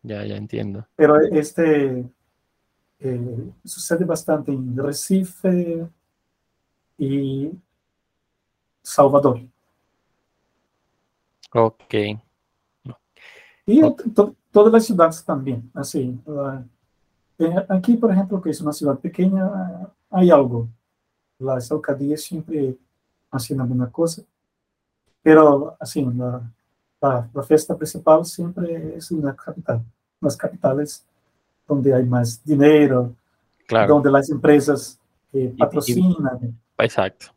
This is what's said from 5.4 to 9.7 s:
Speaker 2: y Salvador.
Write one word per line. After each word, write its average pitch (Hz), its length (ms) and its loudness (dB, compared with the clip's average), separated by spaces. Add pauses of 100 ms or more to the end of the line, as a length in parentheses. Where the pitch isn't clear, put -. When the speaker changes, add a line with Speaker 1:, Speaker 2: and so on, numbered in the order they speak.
Speaker 2:
y 139 540 -6 (1300)
Salvador. 139 600 2 (2000)